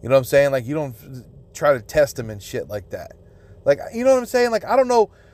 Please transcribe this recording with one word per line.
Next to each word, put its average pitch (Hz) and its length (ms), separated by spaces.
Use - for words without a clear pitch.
You 117 60
know 131 40
what 135 60
I'm 127 60
saying? 139 260
Like, 131 160
you 143 80
don't 143 200
f-, 127 280
try 147 200
to 123 80
test 147 360
them 113 120
and 101 140
shit 95 240
like 101 240
that. - 220
Like, 139 140
you 233 120
know 262 80
what 262 80
I'm 247 80
saying? 240 240
Like, 220 140
I 220 100
don't 262 120
know 233 220